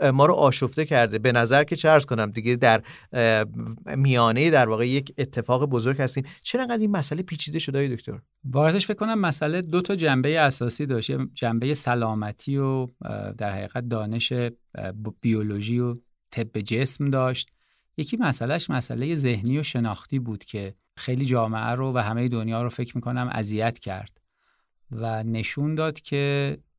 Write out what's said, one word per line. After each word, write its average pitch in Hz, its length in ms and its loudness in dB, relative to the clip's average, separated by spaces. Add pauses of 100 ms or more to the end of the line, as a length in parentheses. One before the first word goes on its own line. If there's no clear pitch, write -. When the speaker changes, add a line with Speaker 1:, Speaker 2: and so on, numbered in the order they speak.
Speaker 1:
اه، 135 100 6
ما 135 140 6
رو 175 80 8
آشفته 139 520 2
کرده. 117 340 4
به 123 120 4
نظر 120 320 6
که - 120 -4
چه 160 140 4
عرض 151 160 8
کنم 110 260 0
دیگه، 117 240 0
در، 117 260 6 (320)
اه، 113 320 4 (500)
میانه 131 560 4
در 127 180 6
واقع 110 180 0
یک 135 300 -2
اتفاق 127 480 0
بزرگ 131 360 0
هستیم. 131 220 -2 (180)
چرا 247 200 -2
انقدر 240 200 -2
این 208 100 2
مسئله 170 320 -2
پیچیده 147 360 -6
شده، 139 180 -4
آقای 139 180 -2
دکتر؟ - 240 -10 (240)
Speaker 2:
واقعتش 151 420 2
فکر 214 120 -4
کنم 220 220 -2
مسئله 165 420 0
دو 175 200 0
تا 196 140 -2
جنبه 151 440 2
اساسی 135 460 0
داشت. 123 240 -2
یه 135 80 -2 (160)
جنبه 120 400 -2
سلامتی 117 840 -2
و، 139 80 0
اه، 123 720 -6
در 104 140 -4
حقیقت 101 360 -6
دانش، 113 440 -4
اه، 120 200 -2 (400)
ب-، 107 300 -10
بیولوژی 107 580 0
و 120 160 -2 (360)
طب 113 280 -6
جسم 120 500 -2
داشت. 131 400 0 (480)
یکی 156 200 -4
مسئلهش 151 520 -2
مسئله 131 460 -4
ذهنی 127 440 0
و 151 40 -2
شناختی 120 560 -4
بود 113 240 -6
که 98 300 -10 (240)
خیلی 131 280 -2
جامعه 113 460 0
رو 131 220 -2
و 127 40 -2
همه 117 300 0
دنیا 113 360 -2
رو 123 60 -2
فکر 123 280 -8
می‌کنم 123 340 -4
اذیت 110 480 -2
کرد 98 380 -12 (760)
و 113 320 -4
نشون 113 520 -2
داد 156 240 -2
که 143 580 -2 (220)